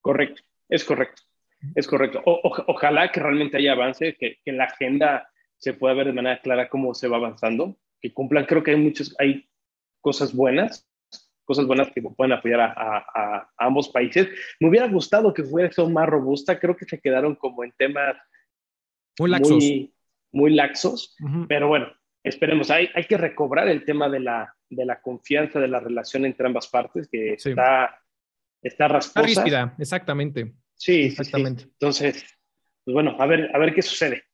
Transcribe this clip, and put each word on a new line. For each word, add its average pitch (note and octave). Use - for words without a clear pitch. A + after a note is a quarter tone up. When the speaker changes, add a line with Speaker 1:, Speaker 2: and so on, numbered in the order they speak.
Speaker 1:
Correcto, C#3
es D#3+
correcto, -
es D3
correcto. C3+
O-, E3+
o-, -
ojalá D#3
que F3
realmente C#3+
haya C#3
avance, C3
que, A#2
que C#3
la C3
agenda C#3
se C3
pueda C3
ver C#3
de C3
manera B2
clara B2
cómo C3
se B2+
va A#2+
avanzando, A#2
que B2+
cumplan. C3+
Creo D#3+
que D#3
hay D3+
muchas, D3+
hay C#3
cosas C3+
buenas, C3+
cosas C#3
buenas C3+
que B2
pueden C3
apoyar A#2+
a, A2+
a, G#2+
a G#2
ambos C3+
países. B2+
Me D#3+
hubiera A#3+
gustado G#3
que D3+
fuera E3
eso E3
más D#3+
robusta, C#3+
creo F3+
que -
se D#3
quedaron C#3
como B2
en A#2+
temas C#3
Speaker 2:
Muy F3
laxos. D3+
Speaker 1:
muy, C#3+
muy D3
laxos, D3+
Speaker 2:
Ujú. D3+
Speaker 1:
pero D3
bueno, C#3+
esperemos. D#3
Hay, E3+
hay F3
que G#3+
recobrar D#3
el D#3
tema D3
de C#3
la, A#2
de B2+
la B2
confianza C#3+
de C3
la B2+
relación A#2
entre B2+
ambas A#2+
partes, D3
que A2
Speaker 2:
Sí. C#3+
Speaker 1:
está, B2+
está -
Speaker 2:
Está -
Speaker 1:
rasposa. D3+
Speaker 2:
ríspida, C#3+
exactamente. C#3+
Speaker 1:
Sí, -
sí, -
sí. C#3+
Speaker 2:
Exactamente. C3
Speaker 1:
Entonces, C#3+
pues B2+
bueno, D3
a C3+
ver, D#3+
a C#3+
ver D#3
qué F#3
sucede. -